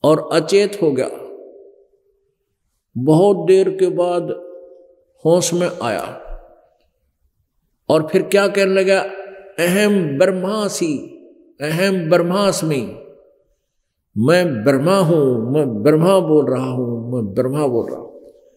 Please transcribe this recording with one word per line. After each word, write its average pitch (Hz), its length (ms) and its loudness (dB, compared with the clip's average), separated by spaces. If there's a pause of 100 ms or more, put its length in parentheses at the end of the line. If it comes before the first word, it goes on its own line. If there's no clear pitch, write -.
और - 300 4
अचेत 190 480 0
हो 160 100 2
गया। 127 180 -2 (1900)
बहुत 165 500 2
देर 185 220 4
के 185 180 0
बाद 175 420 -2 (960)
होश 170 280 2
में 147 140 0
आया - 560 -6 (1700)
और 156 220 2
फिर 190 100 2
क्या 196 260 0
कहने 190 260 0
लगा, 190 260 2 (600)
"अहम 180 580 2
ब्रह्मासि, 185 760 -2 (680)
अहम 170 480 -2
ब्रह्मास्मि, 175 720 0 (1400)
मैं 143 460 2
ब्रह्मा 143 360 2
हूँ, 135 540 2
मैं 123 300 -2
ब्रह्मा 160 360 4
बोल 151 300 4
रहा 127 160 -2
हूँ, 120 480 -4
मैं 107 200 -4
ब्रह्मा 135 340 -2
बोल 117 240 -2
रहा - 80 -10
हूँ।" - 340 -20 (240)